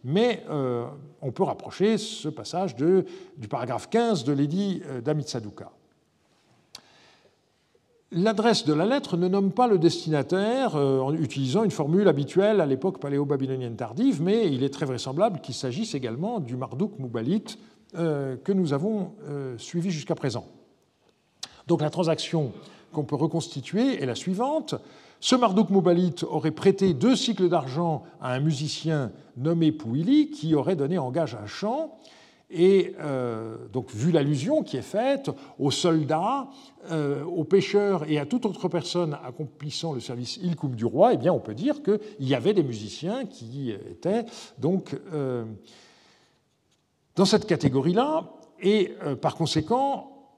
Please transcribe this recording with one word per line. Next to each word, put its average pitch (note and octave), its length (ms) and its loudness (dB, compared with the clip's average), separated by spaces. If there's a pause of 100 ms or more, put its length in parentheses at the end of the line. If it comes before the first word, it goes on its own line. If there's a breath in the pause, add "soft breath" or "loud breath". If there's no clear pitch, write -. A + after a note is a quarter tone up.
mais, G3 460 2
euh, B2+ 380 -2 (340)
on C#3+ 100 -6
peut A2 120 -2
rapprocher G3 560 0
ce - 300 -8
passage C#3+ 480 -6
de, E3+ 280 4 (320 loud breath)
du A#2+ 100 -12
paragraphe A#2+ 440 -6
quinze A3 340 2
de C#3+ 80 0
l'édit, E3+ 540 0
euh, B2+ 160 -8
d'Amitsaduka. A#2+ 680 -4 (2500 loud breath)
L'adresse G#3 540 2
de D3+ 80 2
la D#3 140 4
lettre B3+ 320 0
ne F3+ 100 2
nomme G3 240 2
pas B3 160 4
le G3+ 100 6
destinataire, E3+ 1000 2
euh, C3+ 240 4
en C3+ 120 0
utilisant C#3 500 0
une G#3 80 4
formule E3+ 380 4
habituelle F3+ 540 4
à D3+ 40 2
l'époque D#3+ 340 0
paléo-babylonienne C3+ 760 -2
tardive, C3+ 460 0
mais G3+ 280 4
il C3 140 0
est C#3 80 0
très D3+ 140 -4
vraisemblable C3+ 540 0
qu'il B2+ 140 -10
s'agisse C#3 400 -4
également C#3+ 460 -4
du B2+ 160 -6
Marduk C3+ 420 -4
Moubalit, B2+ 600 -2 (380 loud breath)
euh, C#3+ 420 -2
que F#3+ 140 -2
nous F#3 200 2
avons, F3 400 -2 (160)
euh, C#3 300 -8
suivi F3 320 -4
jusqu'à D3+ 240 -4
présent. A#2 320 -4 (1200 loud breath)
Donc D#3 160 2
la D3+ 80 0
transaction D#3+ 640 0 (400 loud breath)
qu'on D3+ 120 -4
peut B2+ 100 -4
reconstituer D#3+ 880 -2
est C#3 40 -2
la B2 80 -2
suivante. A#3+ 600 -2 (460 loud breath)
Ce - 160 4
Marduk A3 320 4
Moubalit F3+ 460 4 (160)
aurait D#3 220 0
prêté F#3+ 420 4
deux G#3 200 4
cycles F#3 360 0
d'argent D#3 540 -2 (180 loud breath)
à B2+ 100 -4
un C3 80 0
musicien D3 720 0 (240 loud breath)
nommé D#3+ 340 2
Pouili, E3 600 2
qui D#3 240 0
aurait D3+ 220 2
donné D3 200 0
en C3 140 -2
gage C#3+ 240 -2
un G#2 120 -10
champ. A3+ 520 -4 (520 loud breath)
Et, F#3 500 6
euh, A#2+ 560 -4 (160)
donc, A#2+ 200 -4
vu A#2 180 0
l'allusion D3+ 520 4
qui - 160 -6
est A#2 40 -4
faite C4 480 0 (280 loud breath)
aux C3+ 140 2
soldats, E3+ 760 2 (420 loud breath)
euh, D3 340 -2
aux E3+ 200 -2
pêcheurs G3 640 4
et D3+ 100 2
à C#3+ 60 0
toute A#3 220 -2
autre F#3 220 -2
personne E3+ 540 0
accomplissant D3 720 -8
le B2+ 80 -4
service A#2+ 380 -8
ilkum D3+ 360 -2
du A2+ 120 -2
roi, A#2 260 4
eh - 60 2
bien, D#3 140 2
on C3+ 80 0
peut - 120 -10
dire C4+ 300 -4
qu'il G#3 160 0 (280 loud breath)
y C3+ 80 2
avait C3+ 200 2
des F#3 80 4
musiciens C#3 640 -6
qui B2 460 -10
étaient D3 520 -4 (340 loud breath)
donc, E3 380 -2 (160)
euh, C3 320 -4 (1700 soft breath)
dans G3 100 6
cette G#3 180 4
catégorie-là. F3 840 2 (320)
Et, G3 400 2
euh, C#3+ 120 -2
par C3+ 200 -2
conséquent A3+ 800 0 (240)